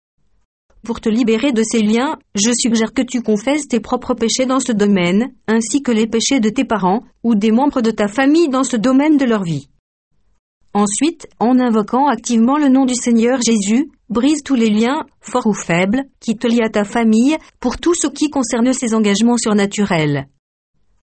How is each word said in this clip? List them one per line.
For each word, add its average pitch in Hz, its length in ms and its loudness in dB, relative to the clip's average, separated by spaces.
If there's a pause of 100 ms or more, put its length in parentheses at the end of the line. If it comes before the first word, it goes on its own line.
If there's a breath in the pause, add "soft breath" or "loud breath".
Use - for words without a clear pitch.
(840)
Pour 226 180 -8
te 226 80 -2
libérer 226 420 0
de 226 120 0
ces 220 180 0
liens, 240 360 0 (160)
je 208 200 0
suggère 226 400 -2
que 269 80 0
tu 247 200 -4
confesses 262 460 -2
tes 226 140 -2
propres 247 320 -4
péchés 247 320 -2
dans 254 160 0
ce 262 100 -4
domaine, 202 640 0 (140)
ainsi 226 340 0
que 254 100 -2
les 226 160 0
péchés 226 320 0
de 214 100 2
tes 240 140 -2
parents, 196 400 0 (200 soft breath)
ou 233 120 2
des 208 160 2
membres 269 300 2
de 226 100 2
ta 214 160 -2
famille 285 400 2
dans 262 160 0
ce 262 140 -2
domaine 269 400 2
de 269 80 2
leur 220 180 0
vie. 156 240 -6 (1080)
Ensuite, 208 540 -2 (120)
en 247 200 2
invoquant 240 480 0
activement 233 500 0
le 294 120 2
nom 262 160 4
du 247 100 -2
Seigneur 240 500 0
Jésus, 226 460 0 (180)
brise 277 340 0
tous 269 120 -2
les 226 140 2
liens, 233 360 0 (140)
forts 247 280 -4
ou 208 60 2
faibles, 190 500 -2 (180)
qui 226 160 -4
te 240 100 -2
lient 233 160 2
à 220 60 -2
ta 208 160 -2
famille, 233 500 2 (240 loud breath)
pour - 180 -4
tout 349 180 0
ce 339 120 -2
qui 294 220 -4
concerne 254 420 0
ces 247 220 -2
engagements 220 440 2
surnaturels. 196 920 -2 (800)